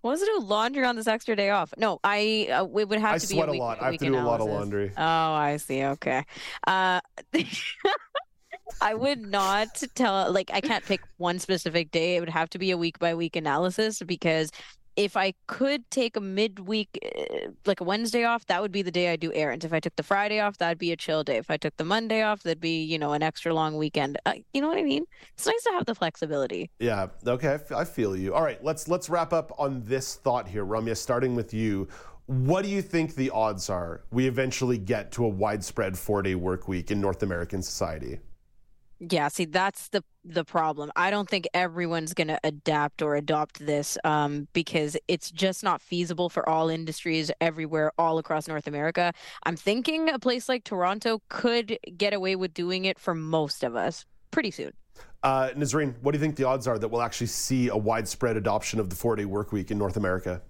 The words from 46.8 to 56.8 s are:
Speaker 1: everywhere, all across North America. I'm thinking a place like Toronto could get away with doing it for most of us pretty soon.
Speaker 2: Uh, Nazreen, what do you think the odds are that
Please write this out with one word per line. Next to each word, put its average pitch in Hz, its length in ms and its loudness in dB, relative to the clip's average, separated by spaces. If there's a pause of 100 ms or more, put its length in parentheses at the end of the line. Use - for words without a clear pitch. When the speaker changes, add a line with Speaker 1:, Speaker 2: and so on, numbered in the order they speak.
Speaker 1:
everywhere, 156 560 2
all 165 220 4
across 156 280 -2
North 156 200 -6
America. 160 440 0 (340)
I'm 165 120 0
thinking 311 520 0
a 269 80 0
place 247 300 0
like 254 160 -2
Toronto 208 640 0
could 233 500 0 (200)
get 202 160 2
away 190 240 0
with 185 160 -2
doing 185 320 -2
it 190 120 0
for - 160 -2
most 156 520 0
of 120 100 -4
us 117 300 -2 (260)
pretty 240 180 0
soon. - 220 -8 (520)
Speaker 2:
Uh, 131 340 4
Nazreen, 143 440 0
what 143 120 2
do 151 40 0
you 143 60 0
think 151 140 -2
the 135 80 0
odds 127 200 2
are 117 140 0
that 110 80 -2